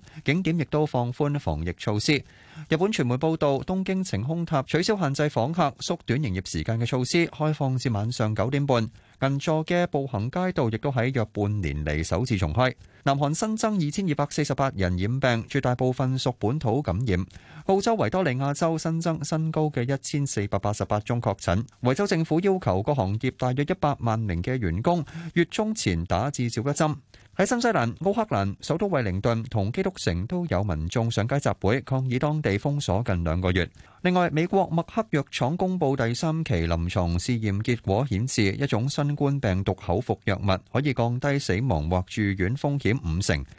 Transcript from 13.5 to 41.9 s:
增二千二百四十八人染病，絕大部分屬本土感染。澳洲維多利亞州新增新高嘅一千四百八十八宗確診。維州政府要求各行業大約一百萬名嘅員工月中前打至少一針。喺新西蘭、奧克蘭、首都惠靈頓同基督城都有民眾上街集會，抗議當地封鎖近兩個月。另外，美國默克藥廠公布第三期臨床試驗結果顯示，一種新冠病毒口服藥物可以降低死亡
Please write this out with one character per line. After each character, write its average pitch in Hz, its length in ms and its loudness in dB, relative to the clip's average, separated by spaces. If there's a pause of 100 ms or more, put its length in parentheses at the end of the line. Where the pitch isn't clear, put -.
增 214 200 0
二 151 140 0
千 196 180 -2
二 143 60 0
百 143 140 0
四 - 160 -2
十 139 100 -2
八 135 220 0
人 90 200 0
染 110 240 0
病， 117 280 2
絕 135 120 -2
大 127 140 2
部 127 180 2
分 131 260 0
屬 127 200 0
本 120 200 0
土 131 240 0
感 92 240 0
染。 95 180 2 (420)
澳 196 140 4
洲 226 160 2
維 123 140 2
多 185 120 0
利 151 100 2
亞 139 200 0
州 165 240 0
新 160 240 -2
增 165 240 -2
新 160 260 0
高 156 200 0
嘅 127 120 0
一 135 200 0
千 143 240 -2
四 101 220 -2
百 - 100 0
八 104 140 0
十 107 120 -2
八 104 160 0
宗 120 200 -2
確 104 180 0
診。 95 260 0 (180)
維 123 120 4
州 202 120 2
政 165 180 2
府 160 160 2
要 190 180 2
求 95 240 2
各 151 120 0
行 104 240 0
業 127 200 -2
大 123 140 0
約 135 100 0
一 165 180 -2
百 147 200 2
萬 113 180 0
名 92 240 -2
嘅 127 140 -2
員 95 260 -2
工 170 220 2 (300)
月 170 120 4
中 214 280 -2
前 85 300 0
打 101 260 0
至 123 180 -2
少 117 140 -4
一 127 40 -6
針。 151 280 0 (420)
喺 185 80 2
新 240 160 0
西 247 80 2
蘭、 120 280 2
奧 196 180 0
克 226 120 0
蘭、 98 340 0
首 151 180 -2
都 208 100 0
惠 151 140 0
靈 95 180 -2
頓 113 240 2
同 107 280 0
基 190 100 -2
督 190 140 0
城 87 300 -2
都 180 200 -2
有 95 160 0
民 82 260 -2
眾 117 220 0
上 104 160 0
街 139 140 0
集 - 100 2 (100)
會， 113 200 2
抗 131 280 -2
議 120 100 0
當 151 220 0
地 101 160 2
封 143 240 0
鎖 98 240 0
近 87 200 0
兩 80 160 0
個 92 100 2
月。 90 180 2 (340)
另 180 120 2
外， 175 160 4
美 156 160 2
國 190 220 2
默 165 160 0
克 - 260 -4
藥 143 200 0
廠 139 260 0
公 185 220 -2
布 139 180 2
第 117 180 0
三 160 300 0
期 107 100 0
臨 85 340 0
床 87 300 0
試 120 220 0
驗 101 220 0
結 120 180 0
果 107 280 0
顯 110 200 0
示， 101 240 2
一 107 140 -2
種 120 220 0
新 143 280 -2
冠 139 240 0
病 98 240 0
毒 101 100 2
口 90 260 -2
服 113 160 -2 (100)
藥 98 100 0
物 101 100 -4 (260)
可 117 120 0
以 147 100 0
降 120 240 0
低 139 200 0
死 95 240 0
亡 82 280 0